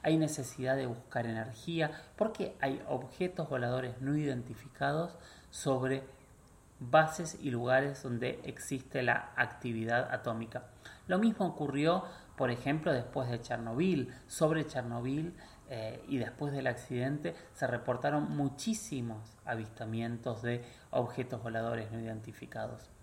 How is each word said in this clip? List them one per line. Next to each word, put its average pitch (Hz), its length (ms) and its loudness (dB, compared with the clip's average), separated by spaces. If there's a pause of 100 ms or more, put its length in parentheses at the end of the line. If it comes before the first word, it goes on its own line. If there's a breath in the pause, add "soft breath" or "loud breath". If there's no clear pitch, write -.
¿Hay 160 160 6
necesidad 135 580 0
de 135 80 0
buscar 120 400 -4
energía? 131 640 -2 (260 loud breath)
¿Por 220 160 2
qué - 280 -4
hay 139 260 0
objetos 151 640 -2
voladores 127 540 0
no 139 120 2
identificados 143 1000 -2 (320 loud breath)
sobre 131 580 2 (720)
bases 156 600 4
y 143 100 -2
lugares 131 520 4
donde 123 420 -2
existe 131 580 -4
la - 340 2
actividad 120 760 2
atómica? 113 520 -4 (420 loud breath)
Lo 185 120 4
mismo 214 280 6
ocurrió, 151 580 2 (320 loud breath)
por 127 140 2
ejemplo, 147 420 2
después 123 380 0
de 113 100 -2
Chernobyl. 123 760 0 (120)
Sobre 156 400 4
Chernobyl, 131 680 -2 (360 loud breath)
eh, 113 380 -8
y 139 100 0
después 143 340 -2
del 135 140 0
accidente 131 680 0 (200 loud breath)
se 139 120 0
reportaron 143 680 0
muchísimos 131 1120 -4
avistamientos 113 960 -4
de 120 200 0 (280 loud breath)
objetos 123 520 -2
voladores 113 480 -2
no 113 80 -6
identificados. 113 920 -8 (120)